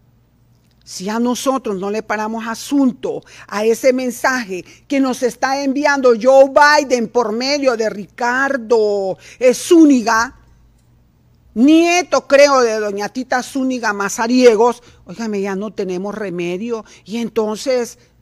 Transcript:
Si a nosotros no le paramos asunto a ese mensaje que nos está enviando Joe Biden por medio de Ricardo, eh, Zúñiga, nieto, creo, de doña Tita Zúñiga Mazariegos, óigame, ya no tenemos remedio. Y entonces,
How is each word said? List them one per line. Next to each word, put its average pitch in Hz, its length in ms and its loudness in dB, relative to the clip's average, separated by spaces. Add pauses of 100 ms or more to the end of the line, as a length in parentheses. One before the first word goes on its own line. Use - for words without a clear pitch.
(840)
Si - 240 -12
a 220 100 -4
nosotros 240 640 -4
no 202 100 -6
le 214 140 -6
paramos 220 420 -6
asunto 226 800 -2 (240)
a 208 160 -4
ese 226 280 2
mensaje 247 720 -4 (220)
que 277 140 -2
nos 254 240 -2
está 269 380 -4
enviando 277 580 2
Joe 269 300 6
Biden 285 580 4
por 233 240 -2
medio 262 440 -2
de 214 140 -2
Ricardo, 220 1300 -2 (200)
eh, 247 160 4
Zúñiga, 254 840 4 (1160)
nieto, 320 720 2
creo, 277 340 6
de 220 180 0
doña 202 300 -6
Tita 247 340 -4
Zúñiga 254 500 -4
Mazariegos, 233 880 2 (240)
óigame, 208 340 -8
ya 196 140 -6
no 202 180 -8
tenemos 190 420 -8
remedio. 196 720 -8 (200)
Y 214 140 -10
entonces, 226 800 -4 (240)